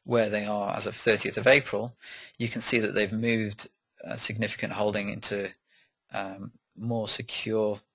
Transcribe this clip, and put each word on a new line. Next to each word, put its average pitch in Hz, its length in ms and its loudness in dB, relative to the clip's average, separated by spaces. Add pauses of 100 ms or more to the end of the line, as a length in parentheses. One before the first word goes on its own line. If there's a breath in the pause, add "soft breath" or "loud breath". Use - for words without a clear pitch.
where 117 240 4
they 104 160 0
are 104 320 -2
as 104 100 -4
of 107 100 -4
thirtieth - 420 2
of 104 80 -2
April, 123 500 4 (400 loud breath)
you 117 120 -2
can 113 120 -4
see - 200 4
that 104 140 0
they've 101 180 2
moved 110 560 -2 (340)
a - 160 -8
significant 107 540 -4
holding 104 360 0
into, 101 420 -4 (600 soft breath)
um, 98 400 -8 (240)
more 110 320 -4
secure 110 720 -2 (140)